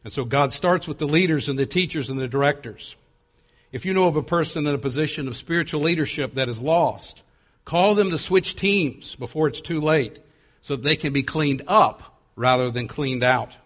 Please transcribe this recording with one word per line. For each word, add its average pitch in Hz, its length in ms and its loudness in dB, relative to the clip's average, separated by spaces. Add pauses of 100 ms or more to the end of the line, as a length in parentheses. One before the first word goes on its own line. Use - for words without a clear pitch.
And 107 80 -12
so 135 120 -4
God 135 280 0
starts 180 360 0
with 151 100 -8
the 156 80 -4
leaders 156 420 2
and 135 100 -4
the 135 80 0
teachers 156 440 -4
and 135 80 -6
the 131 100 -4
directors. 143 680 -2 (760)
If 120 140 -10
you 190 100 -2
know 185 120 4
of 160 100 2
a 151 60 0
person 160 440 -2
in 147 80 0
a 139 40 -2
position 139 500 -4
of 117 80 -8
spiritual 165 460 -2
leadership 151 520 0
that 131 140 -2
is 113 120 -6
lost, 143 640 0 (420)
call 190 300 4
them 202 160 4
to 165 80 -2
switch - 380 0
teams 190 580 -2
before 151 340 -2
it's 156 120 -6
too 165 200 -4
late 151 380 2 (440)
so 139 140 -6
that 120 60 -10
they 151 140 2
can 147 160 -4
be 139 100 0
cleaned 143 460 -2
up 175 520 2 (140)
rather 127 360 2
than 120 180 -4
cleaned 131 340 -4
out. 123 440 2